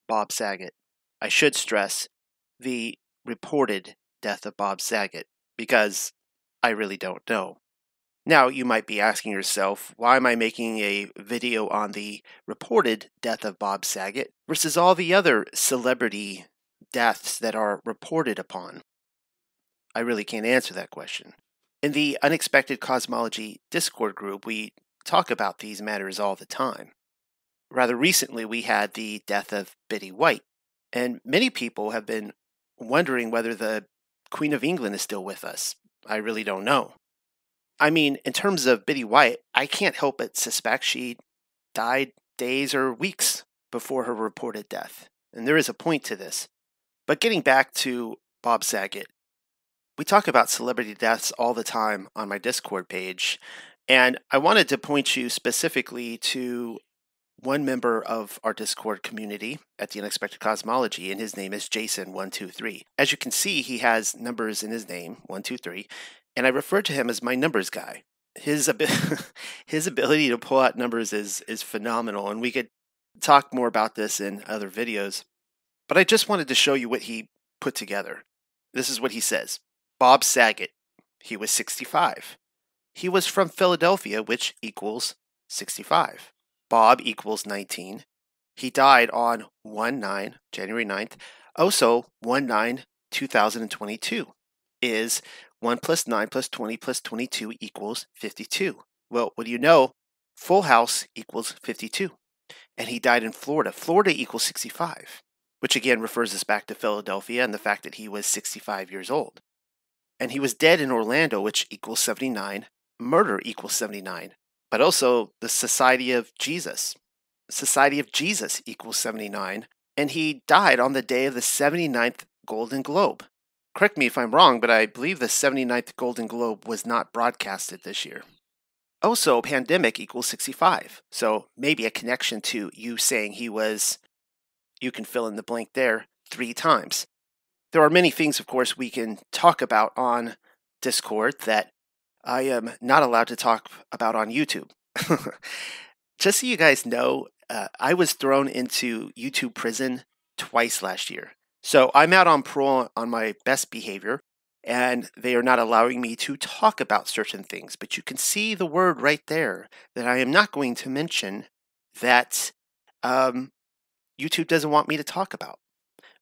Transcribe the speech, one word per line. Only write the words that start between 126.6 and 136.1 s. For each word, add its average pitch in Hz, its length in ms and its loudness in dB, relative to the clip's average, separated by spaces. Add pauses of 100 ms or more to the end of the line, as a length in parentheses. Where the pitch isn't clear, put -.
was 113 180 -6
not 117 280 -4
broadcasted 104 720 -4
this - 200 -8
year. - 200 -14 (760)
Also, 160 400 4
pandemic 131 600 0
equals 120 260 -8
sixty-five. - 760 -2 (120)
So 107 340 0 (100)
maybe 135 300 0
a 110 60 -2
connection 117 480 -4
to 104 340 -6
you 117 220 -12
saying 107 380 0
he 117 140 -8
was, 107 520 -2 (800)
you 127 100 -4
can 110 140 -10
fill 117 240 -4
in 104 80 -8
the 107 80 -10
blank 117 300 -8
there, 117 320 0 (220)